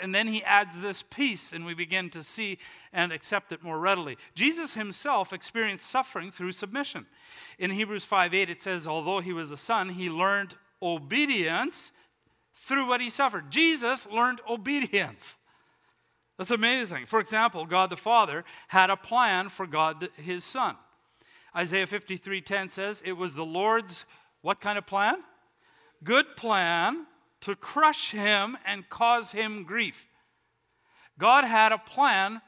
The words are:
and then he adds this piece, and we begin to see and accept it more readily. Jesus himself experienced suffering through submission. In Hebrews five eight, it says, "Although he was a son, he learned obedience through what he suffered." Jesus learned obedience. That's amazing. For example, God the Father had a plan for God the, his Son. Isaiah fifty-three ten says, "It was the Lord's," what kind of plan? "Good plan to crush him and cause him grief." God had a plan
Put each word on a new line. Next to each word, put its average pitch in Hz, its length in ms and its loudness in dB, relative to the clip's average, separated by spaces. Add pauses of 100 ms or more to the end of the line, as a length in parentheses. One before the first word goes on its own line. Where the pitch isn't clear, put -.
and 190 120 -6
then 214 140 2
he 220 160 -4
adds 190 380 4
this 196 220 -6
piece, 233 500 -6
and 165 120 -10
we 170 80 -8
begin 175 360 -4
to 165 120 -12
see 196 360 -8 (340)
and 175 220 0
accept 190 400 -4
it 160 100 -12
more 160 160 -6
readily. 170 380 0 (180)
Jesus 302 380 0
himself 214 580 -2
experienced 202 580 -4
suffering 202 400 -4
through 180 220 -6
submission. 208 540 -8 (520)
In 190 140 -2
Hebrews 202 320 -4
five 180 300 2
eight, 190 160 2
it 170 120 -8
says, 175 260 -6
"Although 160 340 -2
he 180 100 -6
was 165 200 -6
a 147 60 -12
son, 190 320 -2
he 180 200 -6
learned 190 460 0 (260)
obedience 185 1120 -2 (600)
through 269 360 -2
what 247 100 2
he 247 100 -4
suffered." 202 420 -2
Jesus 262 560 2
learned 233 420 0
obedience. 214 880 -2 (1000)
That's 185 140 -4
amazing. 226 540 0
For 220 160 2
example, 214 440 0
God 180 240 2
the 175 60 -8
Father 190 480 2 (240)
had 185 220 6
a 196 80 2
plan 202 500 2
for 190 180 -8
God 156 360 0
the, 175 80 -8 (120)
his 175 220 -6
Son. 240 320 -2 (800)
Isaiah 180 320 0
fifty-three 190 540 -8
ten 196 280 -4
says, 202 360 -8
"It 185 80 -6
was 175 220 -6
the 160 100 -6
Lord's," 190 580 0 (380)
what 180 180 -2
kind 208 180 -2
of 202 80 -8
plan? 220 380 0 (800)
"Good 247 320 2
plan 196 680 2 (360)
to 196 140 -6
crush - 560 2
him 208 540 2
and 196 240 -6
cause 233 420 2
him 214 320 -4
grief." 190 440 -4 (1080)
God 240 260 8
had 220 300 6
a 214 40 0
plan 220 720 2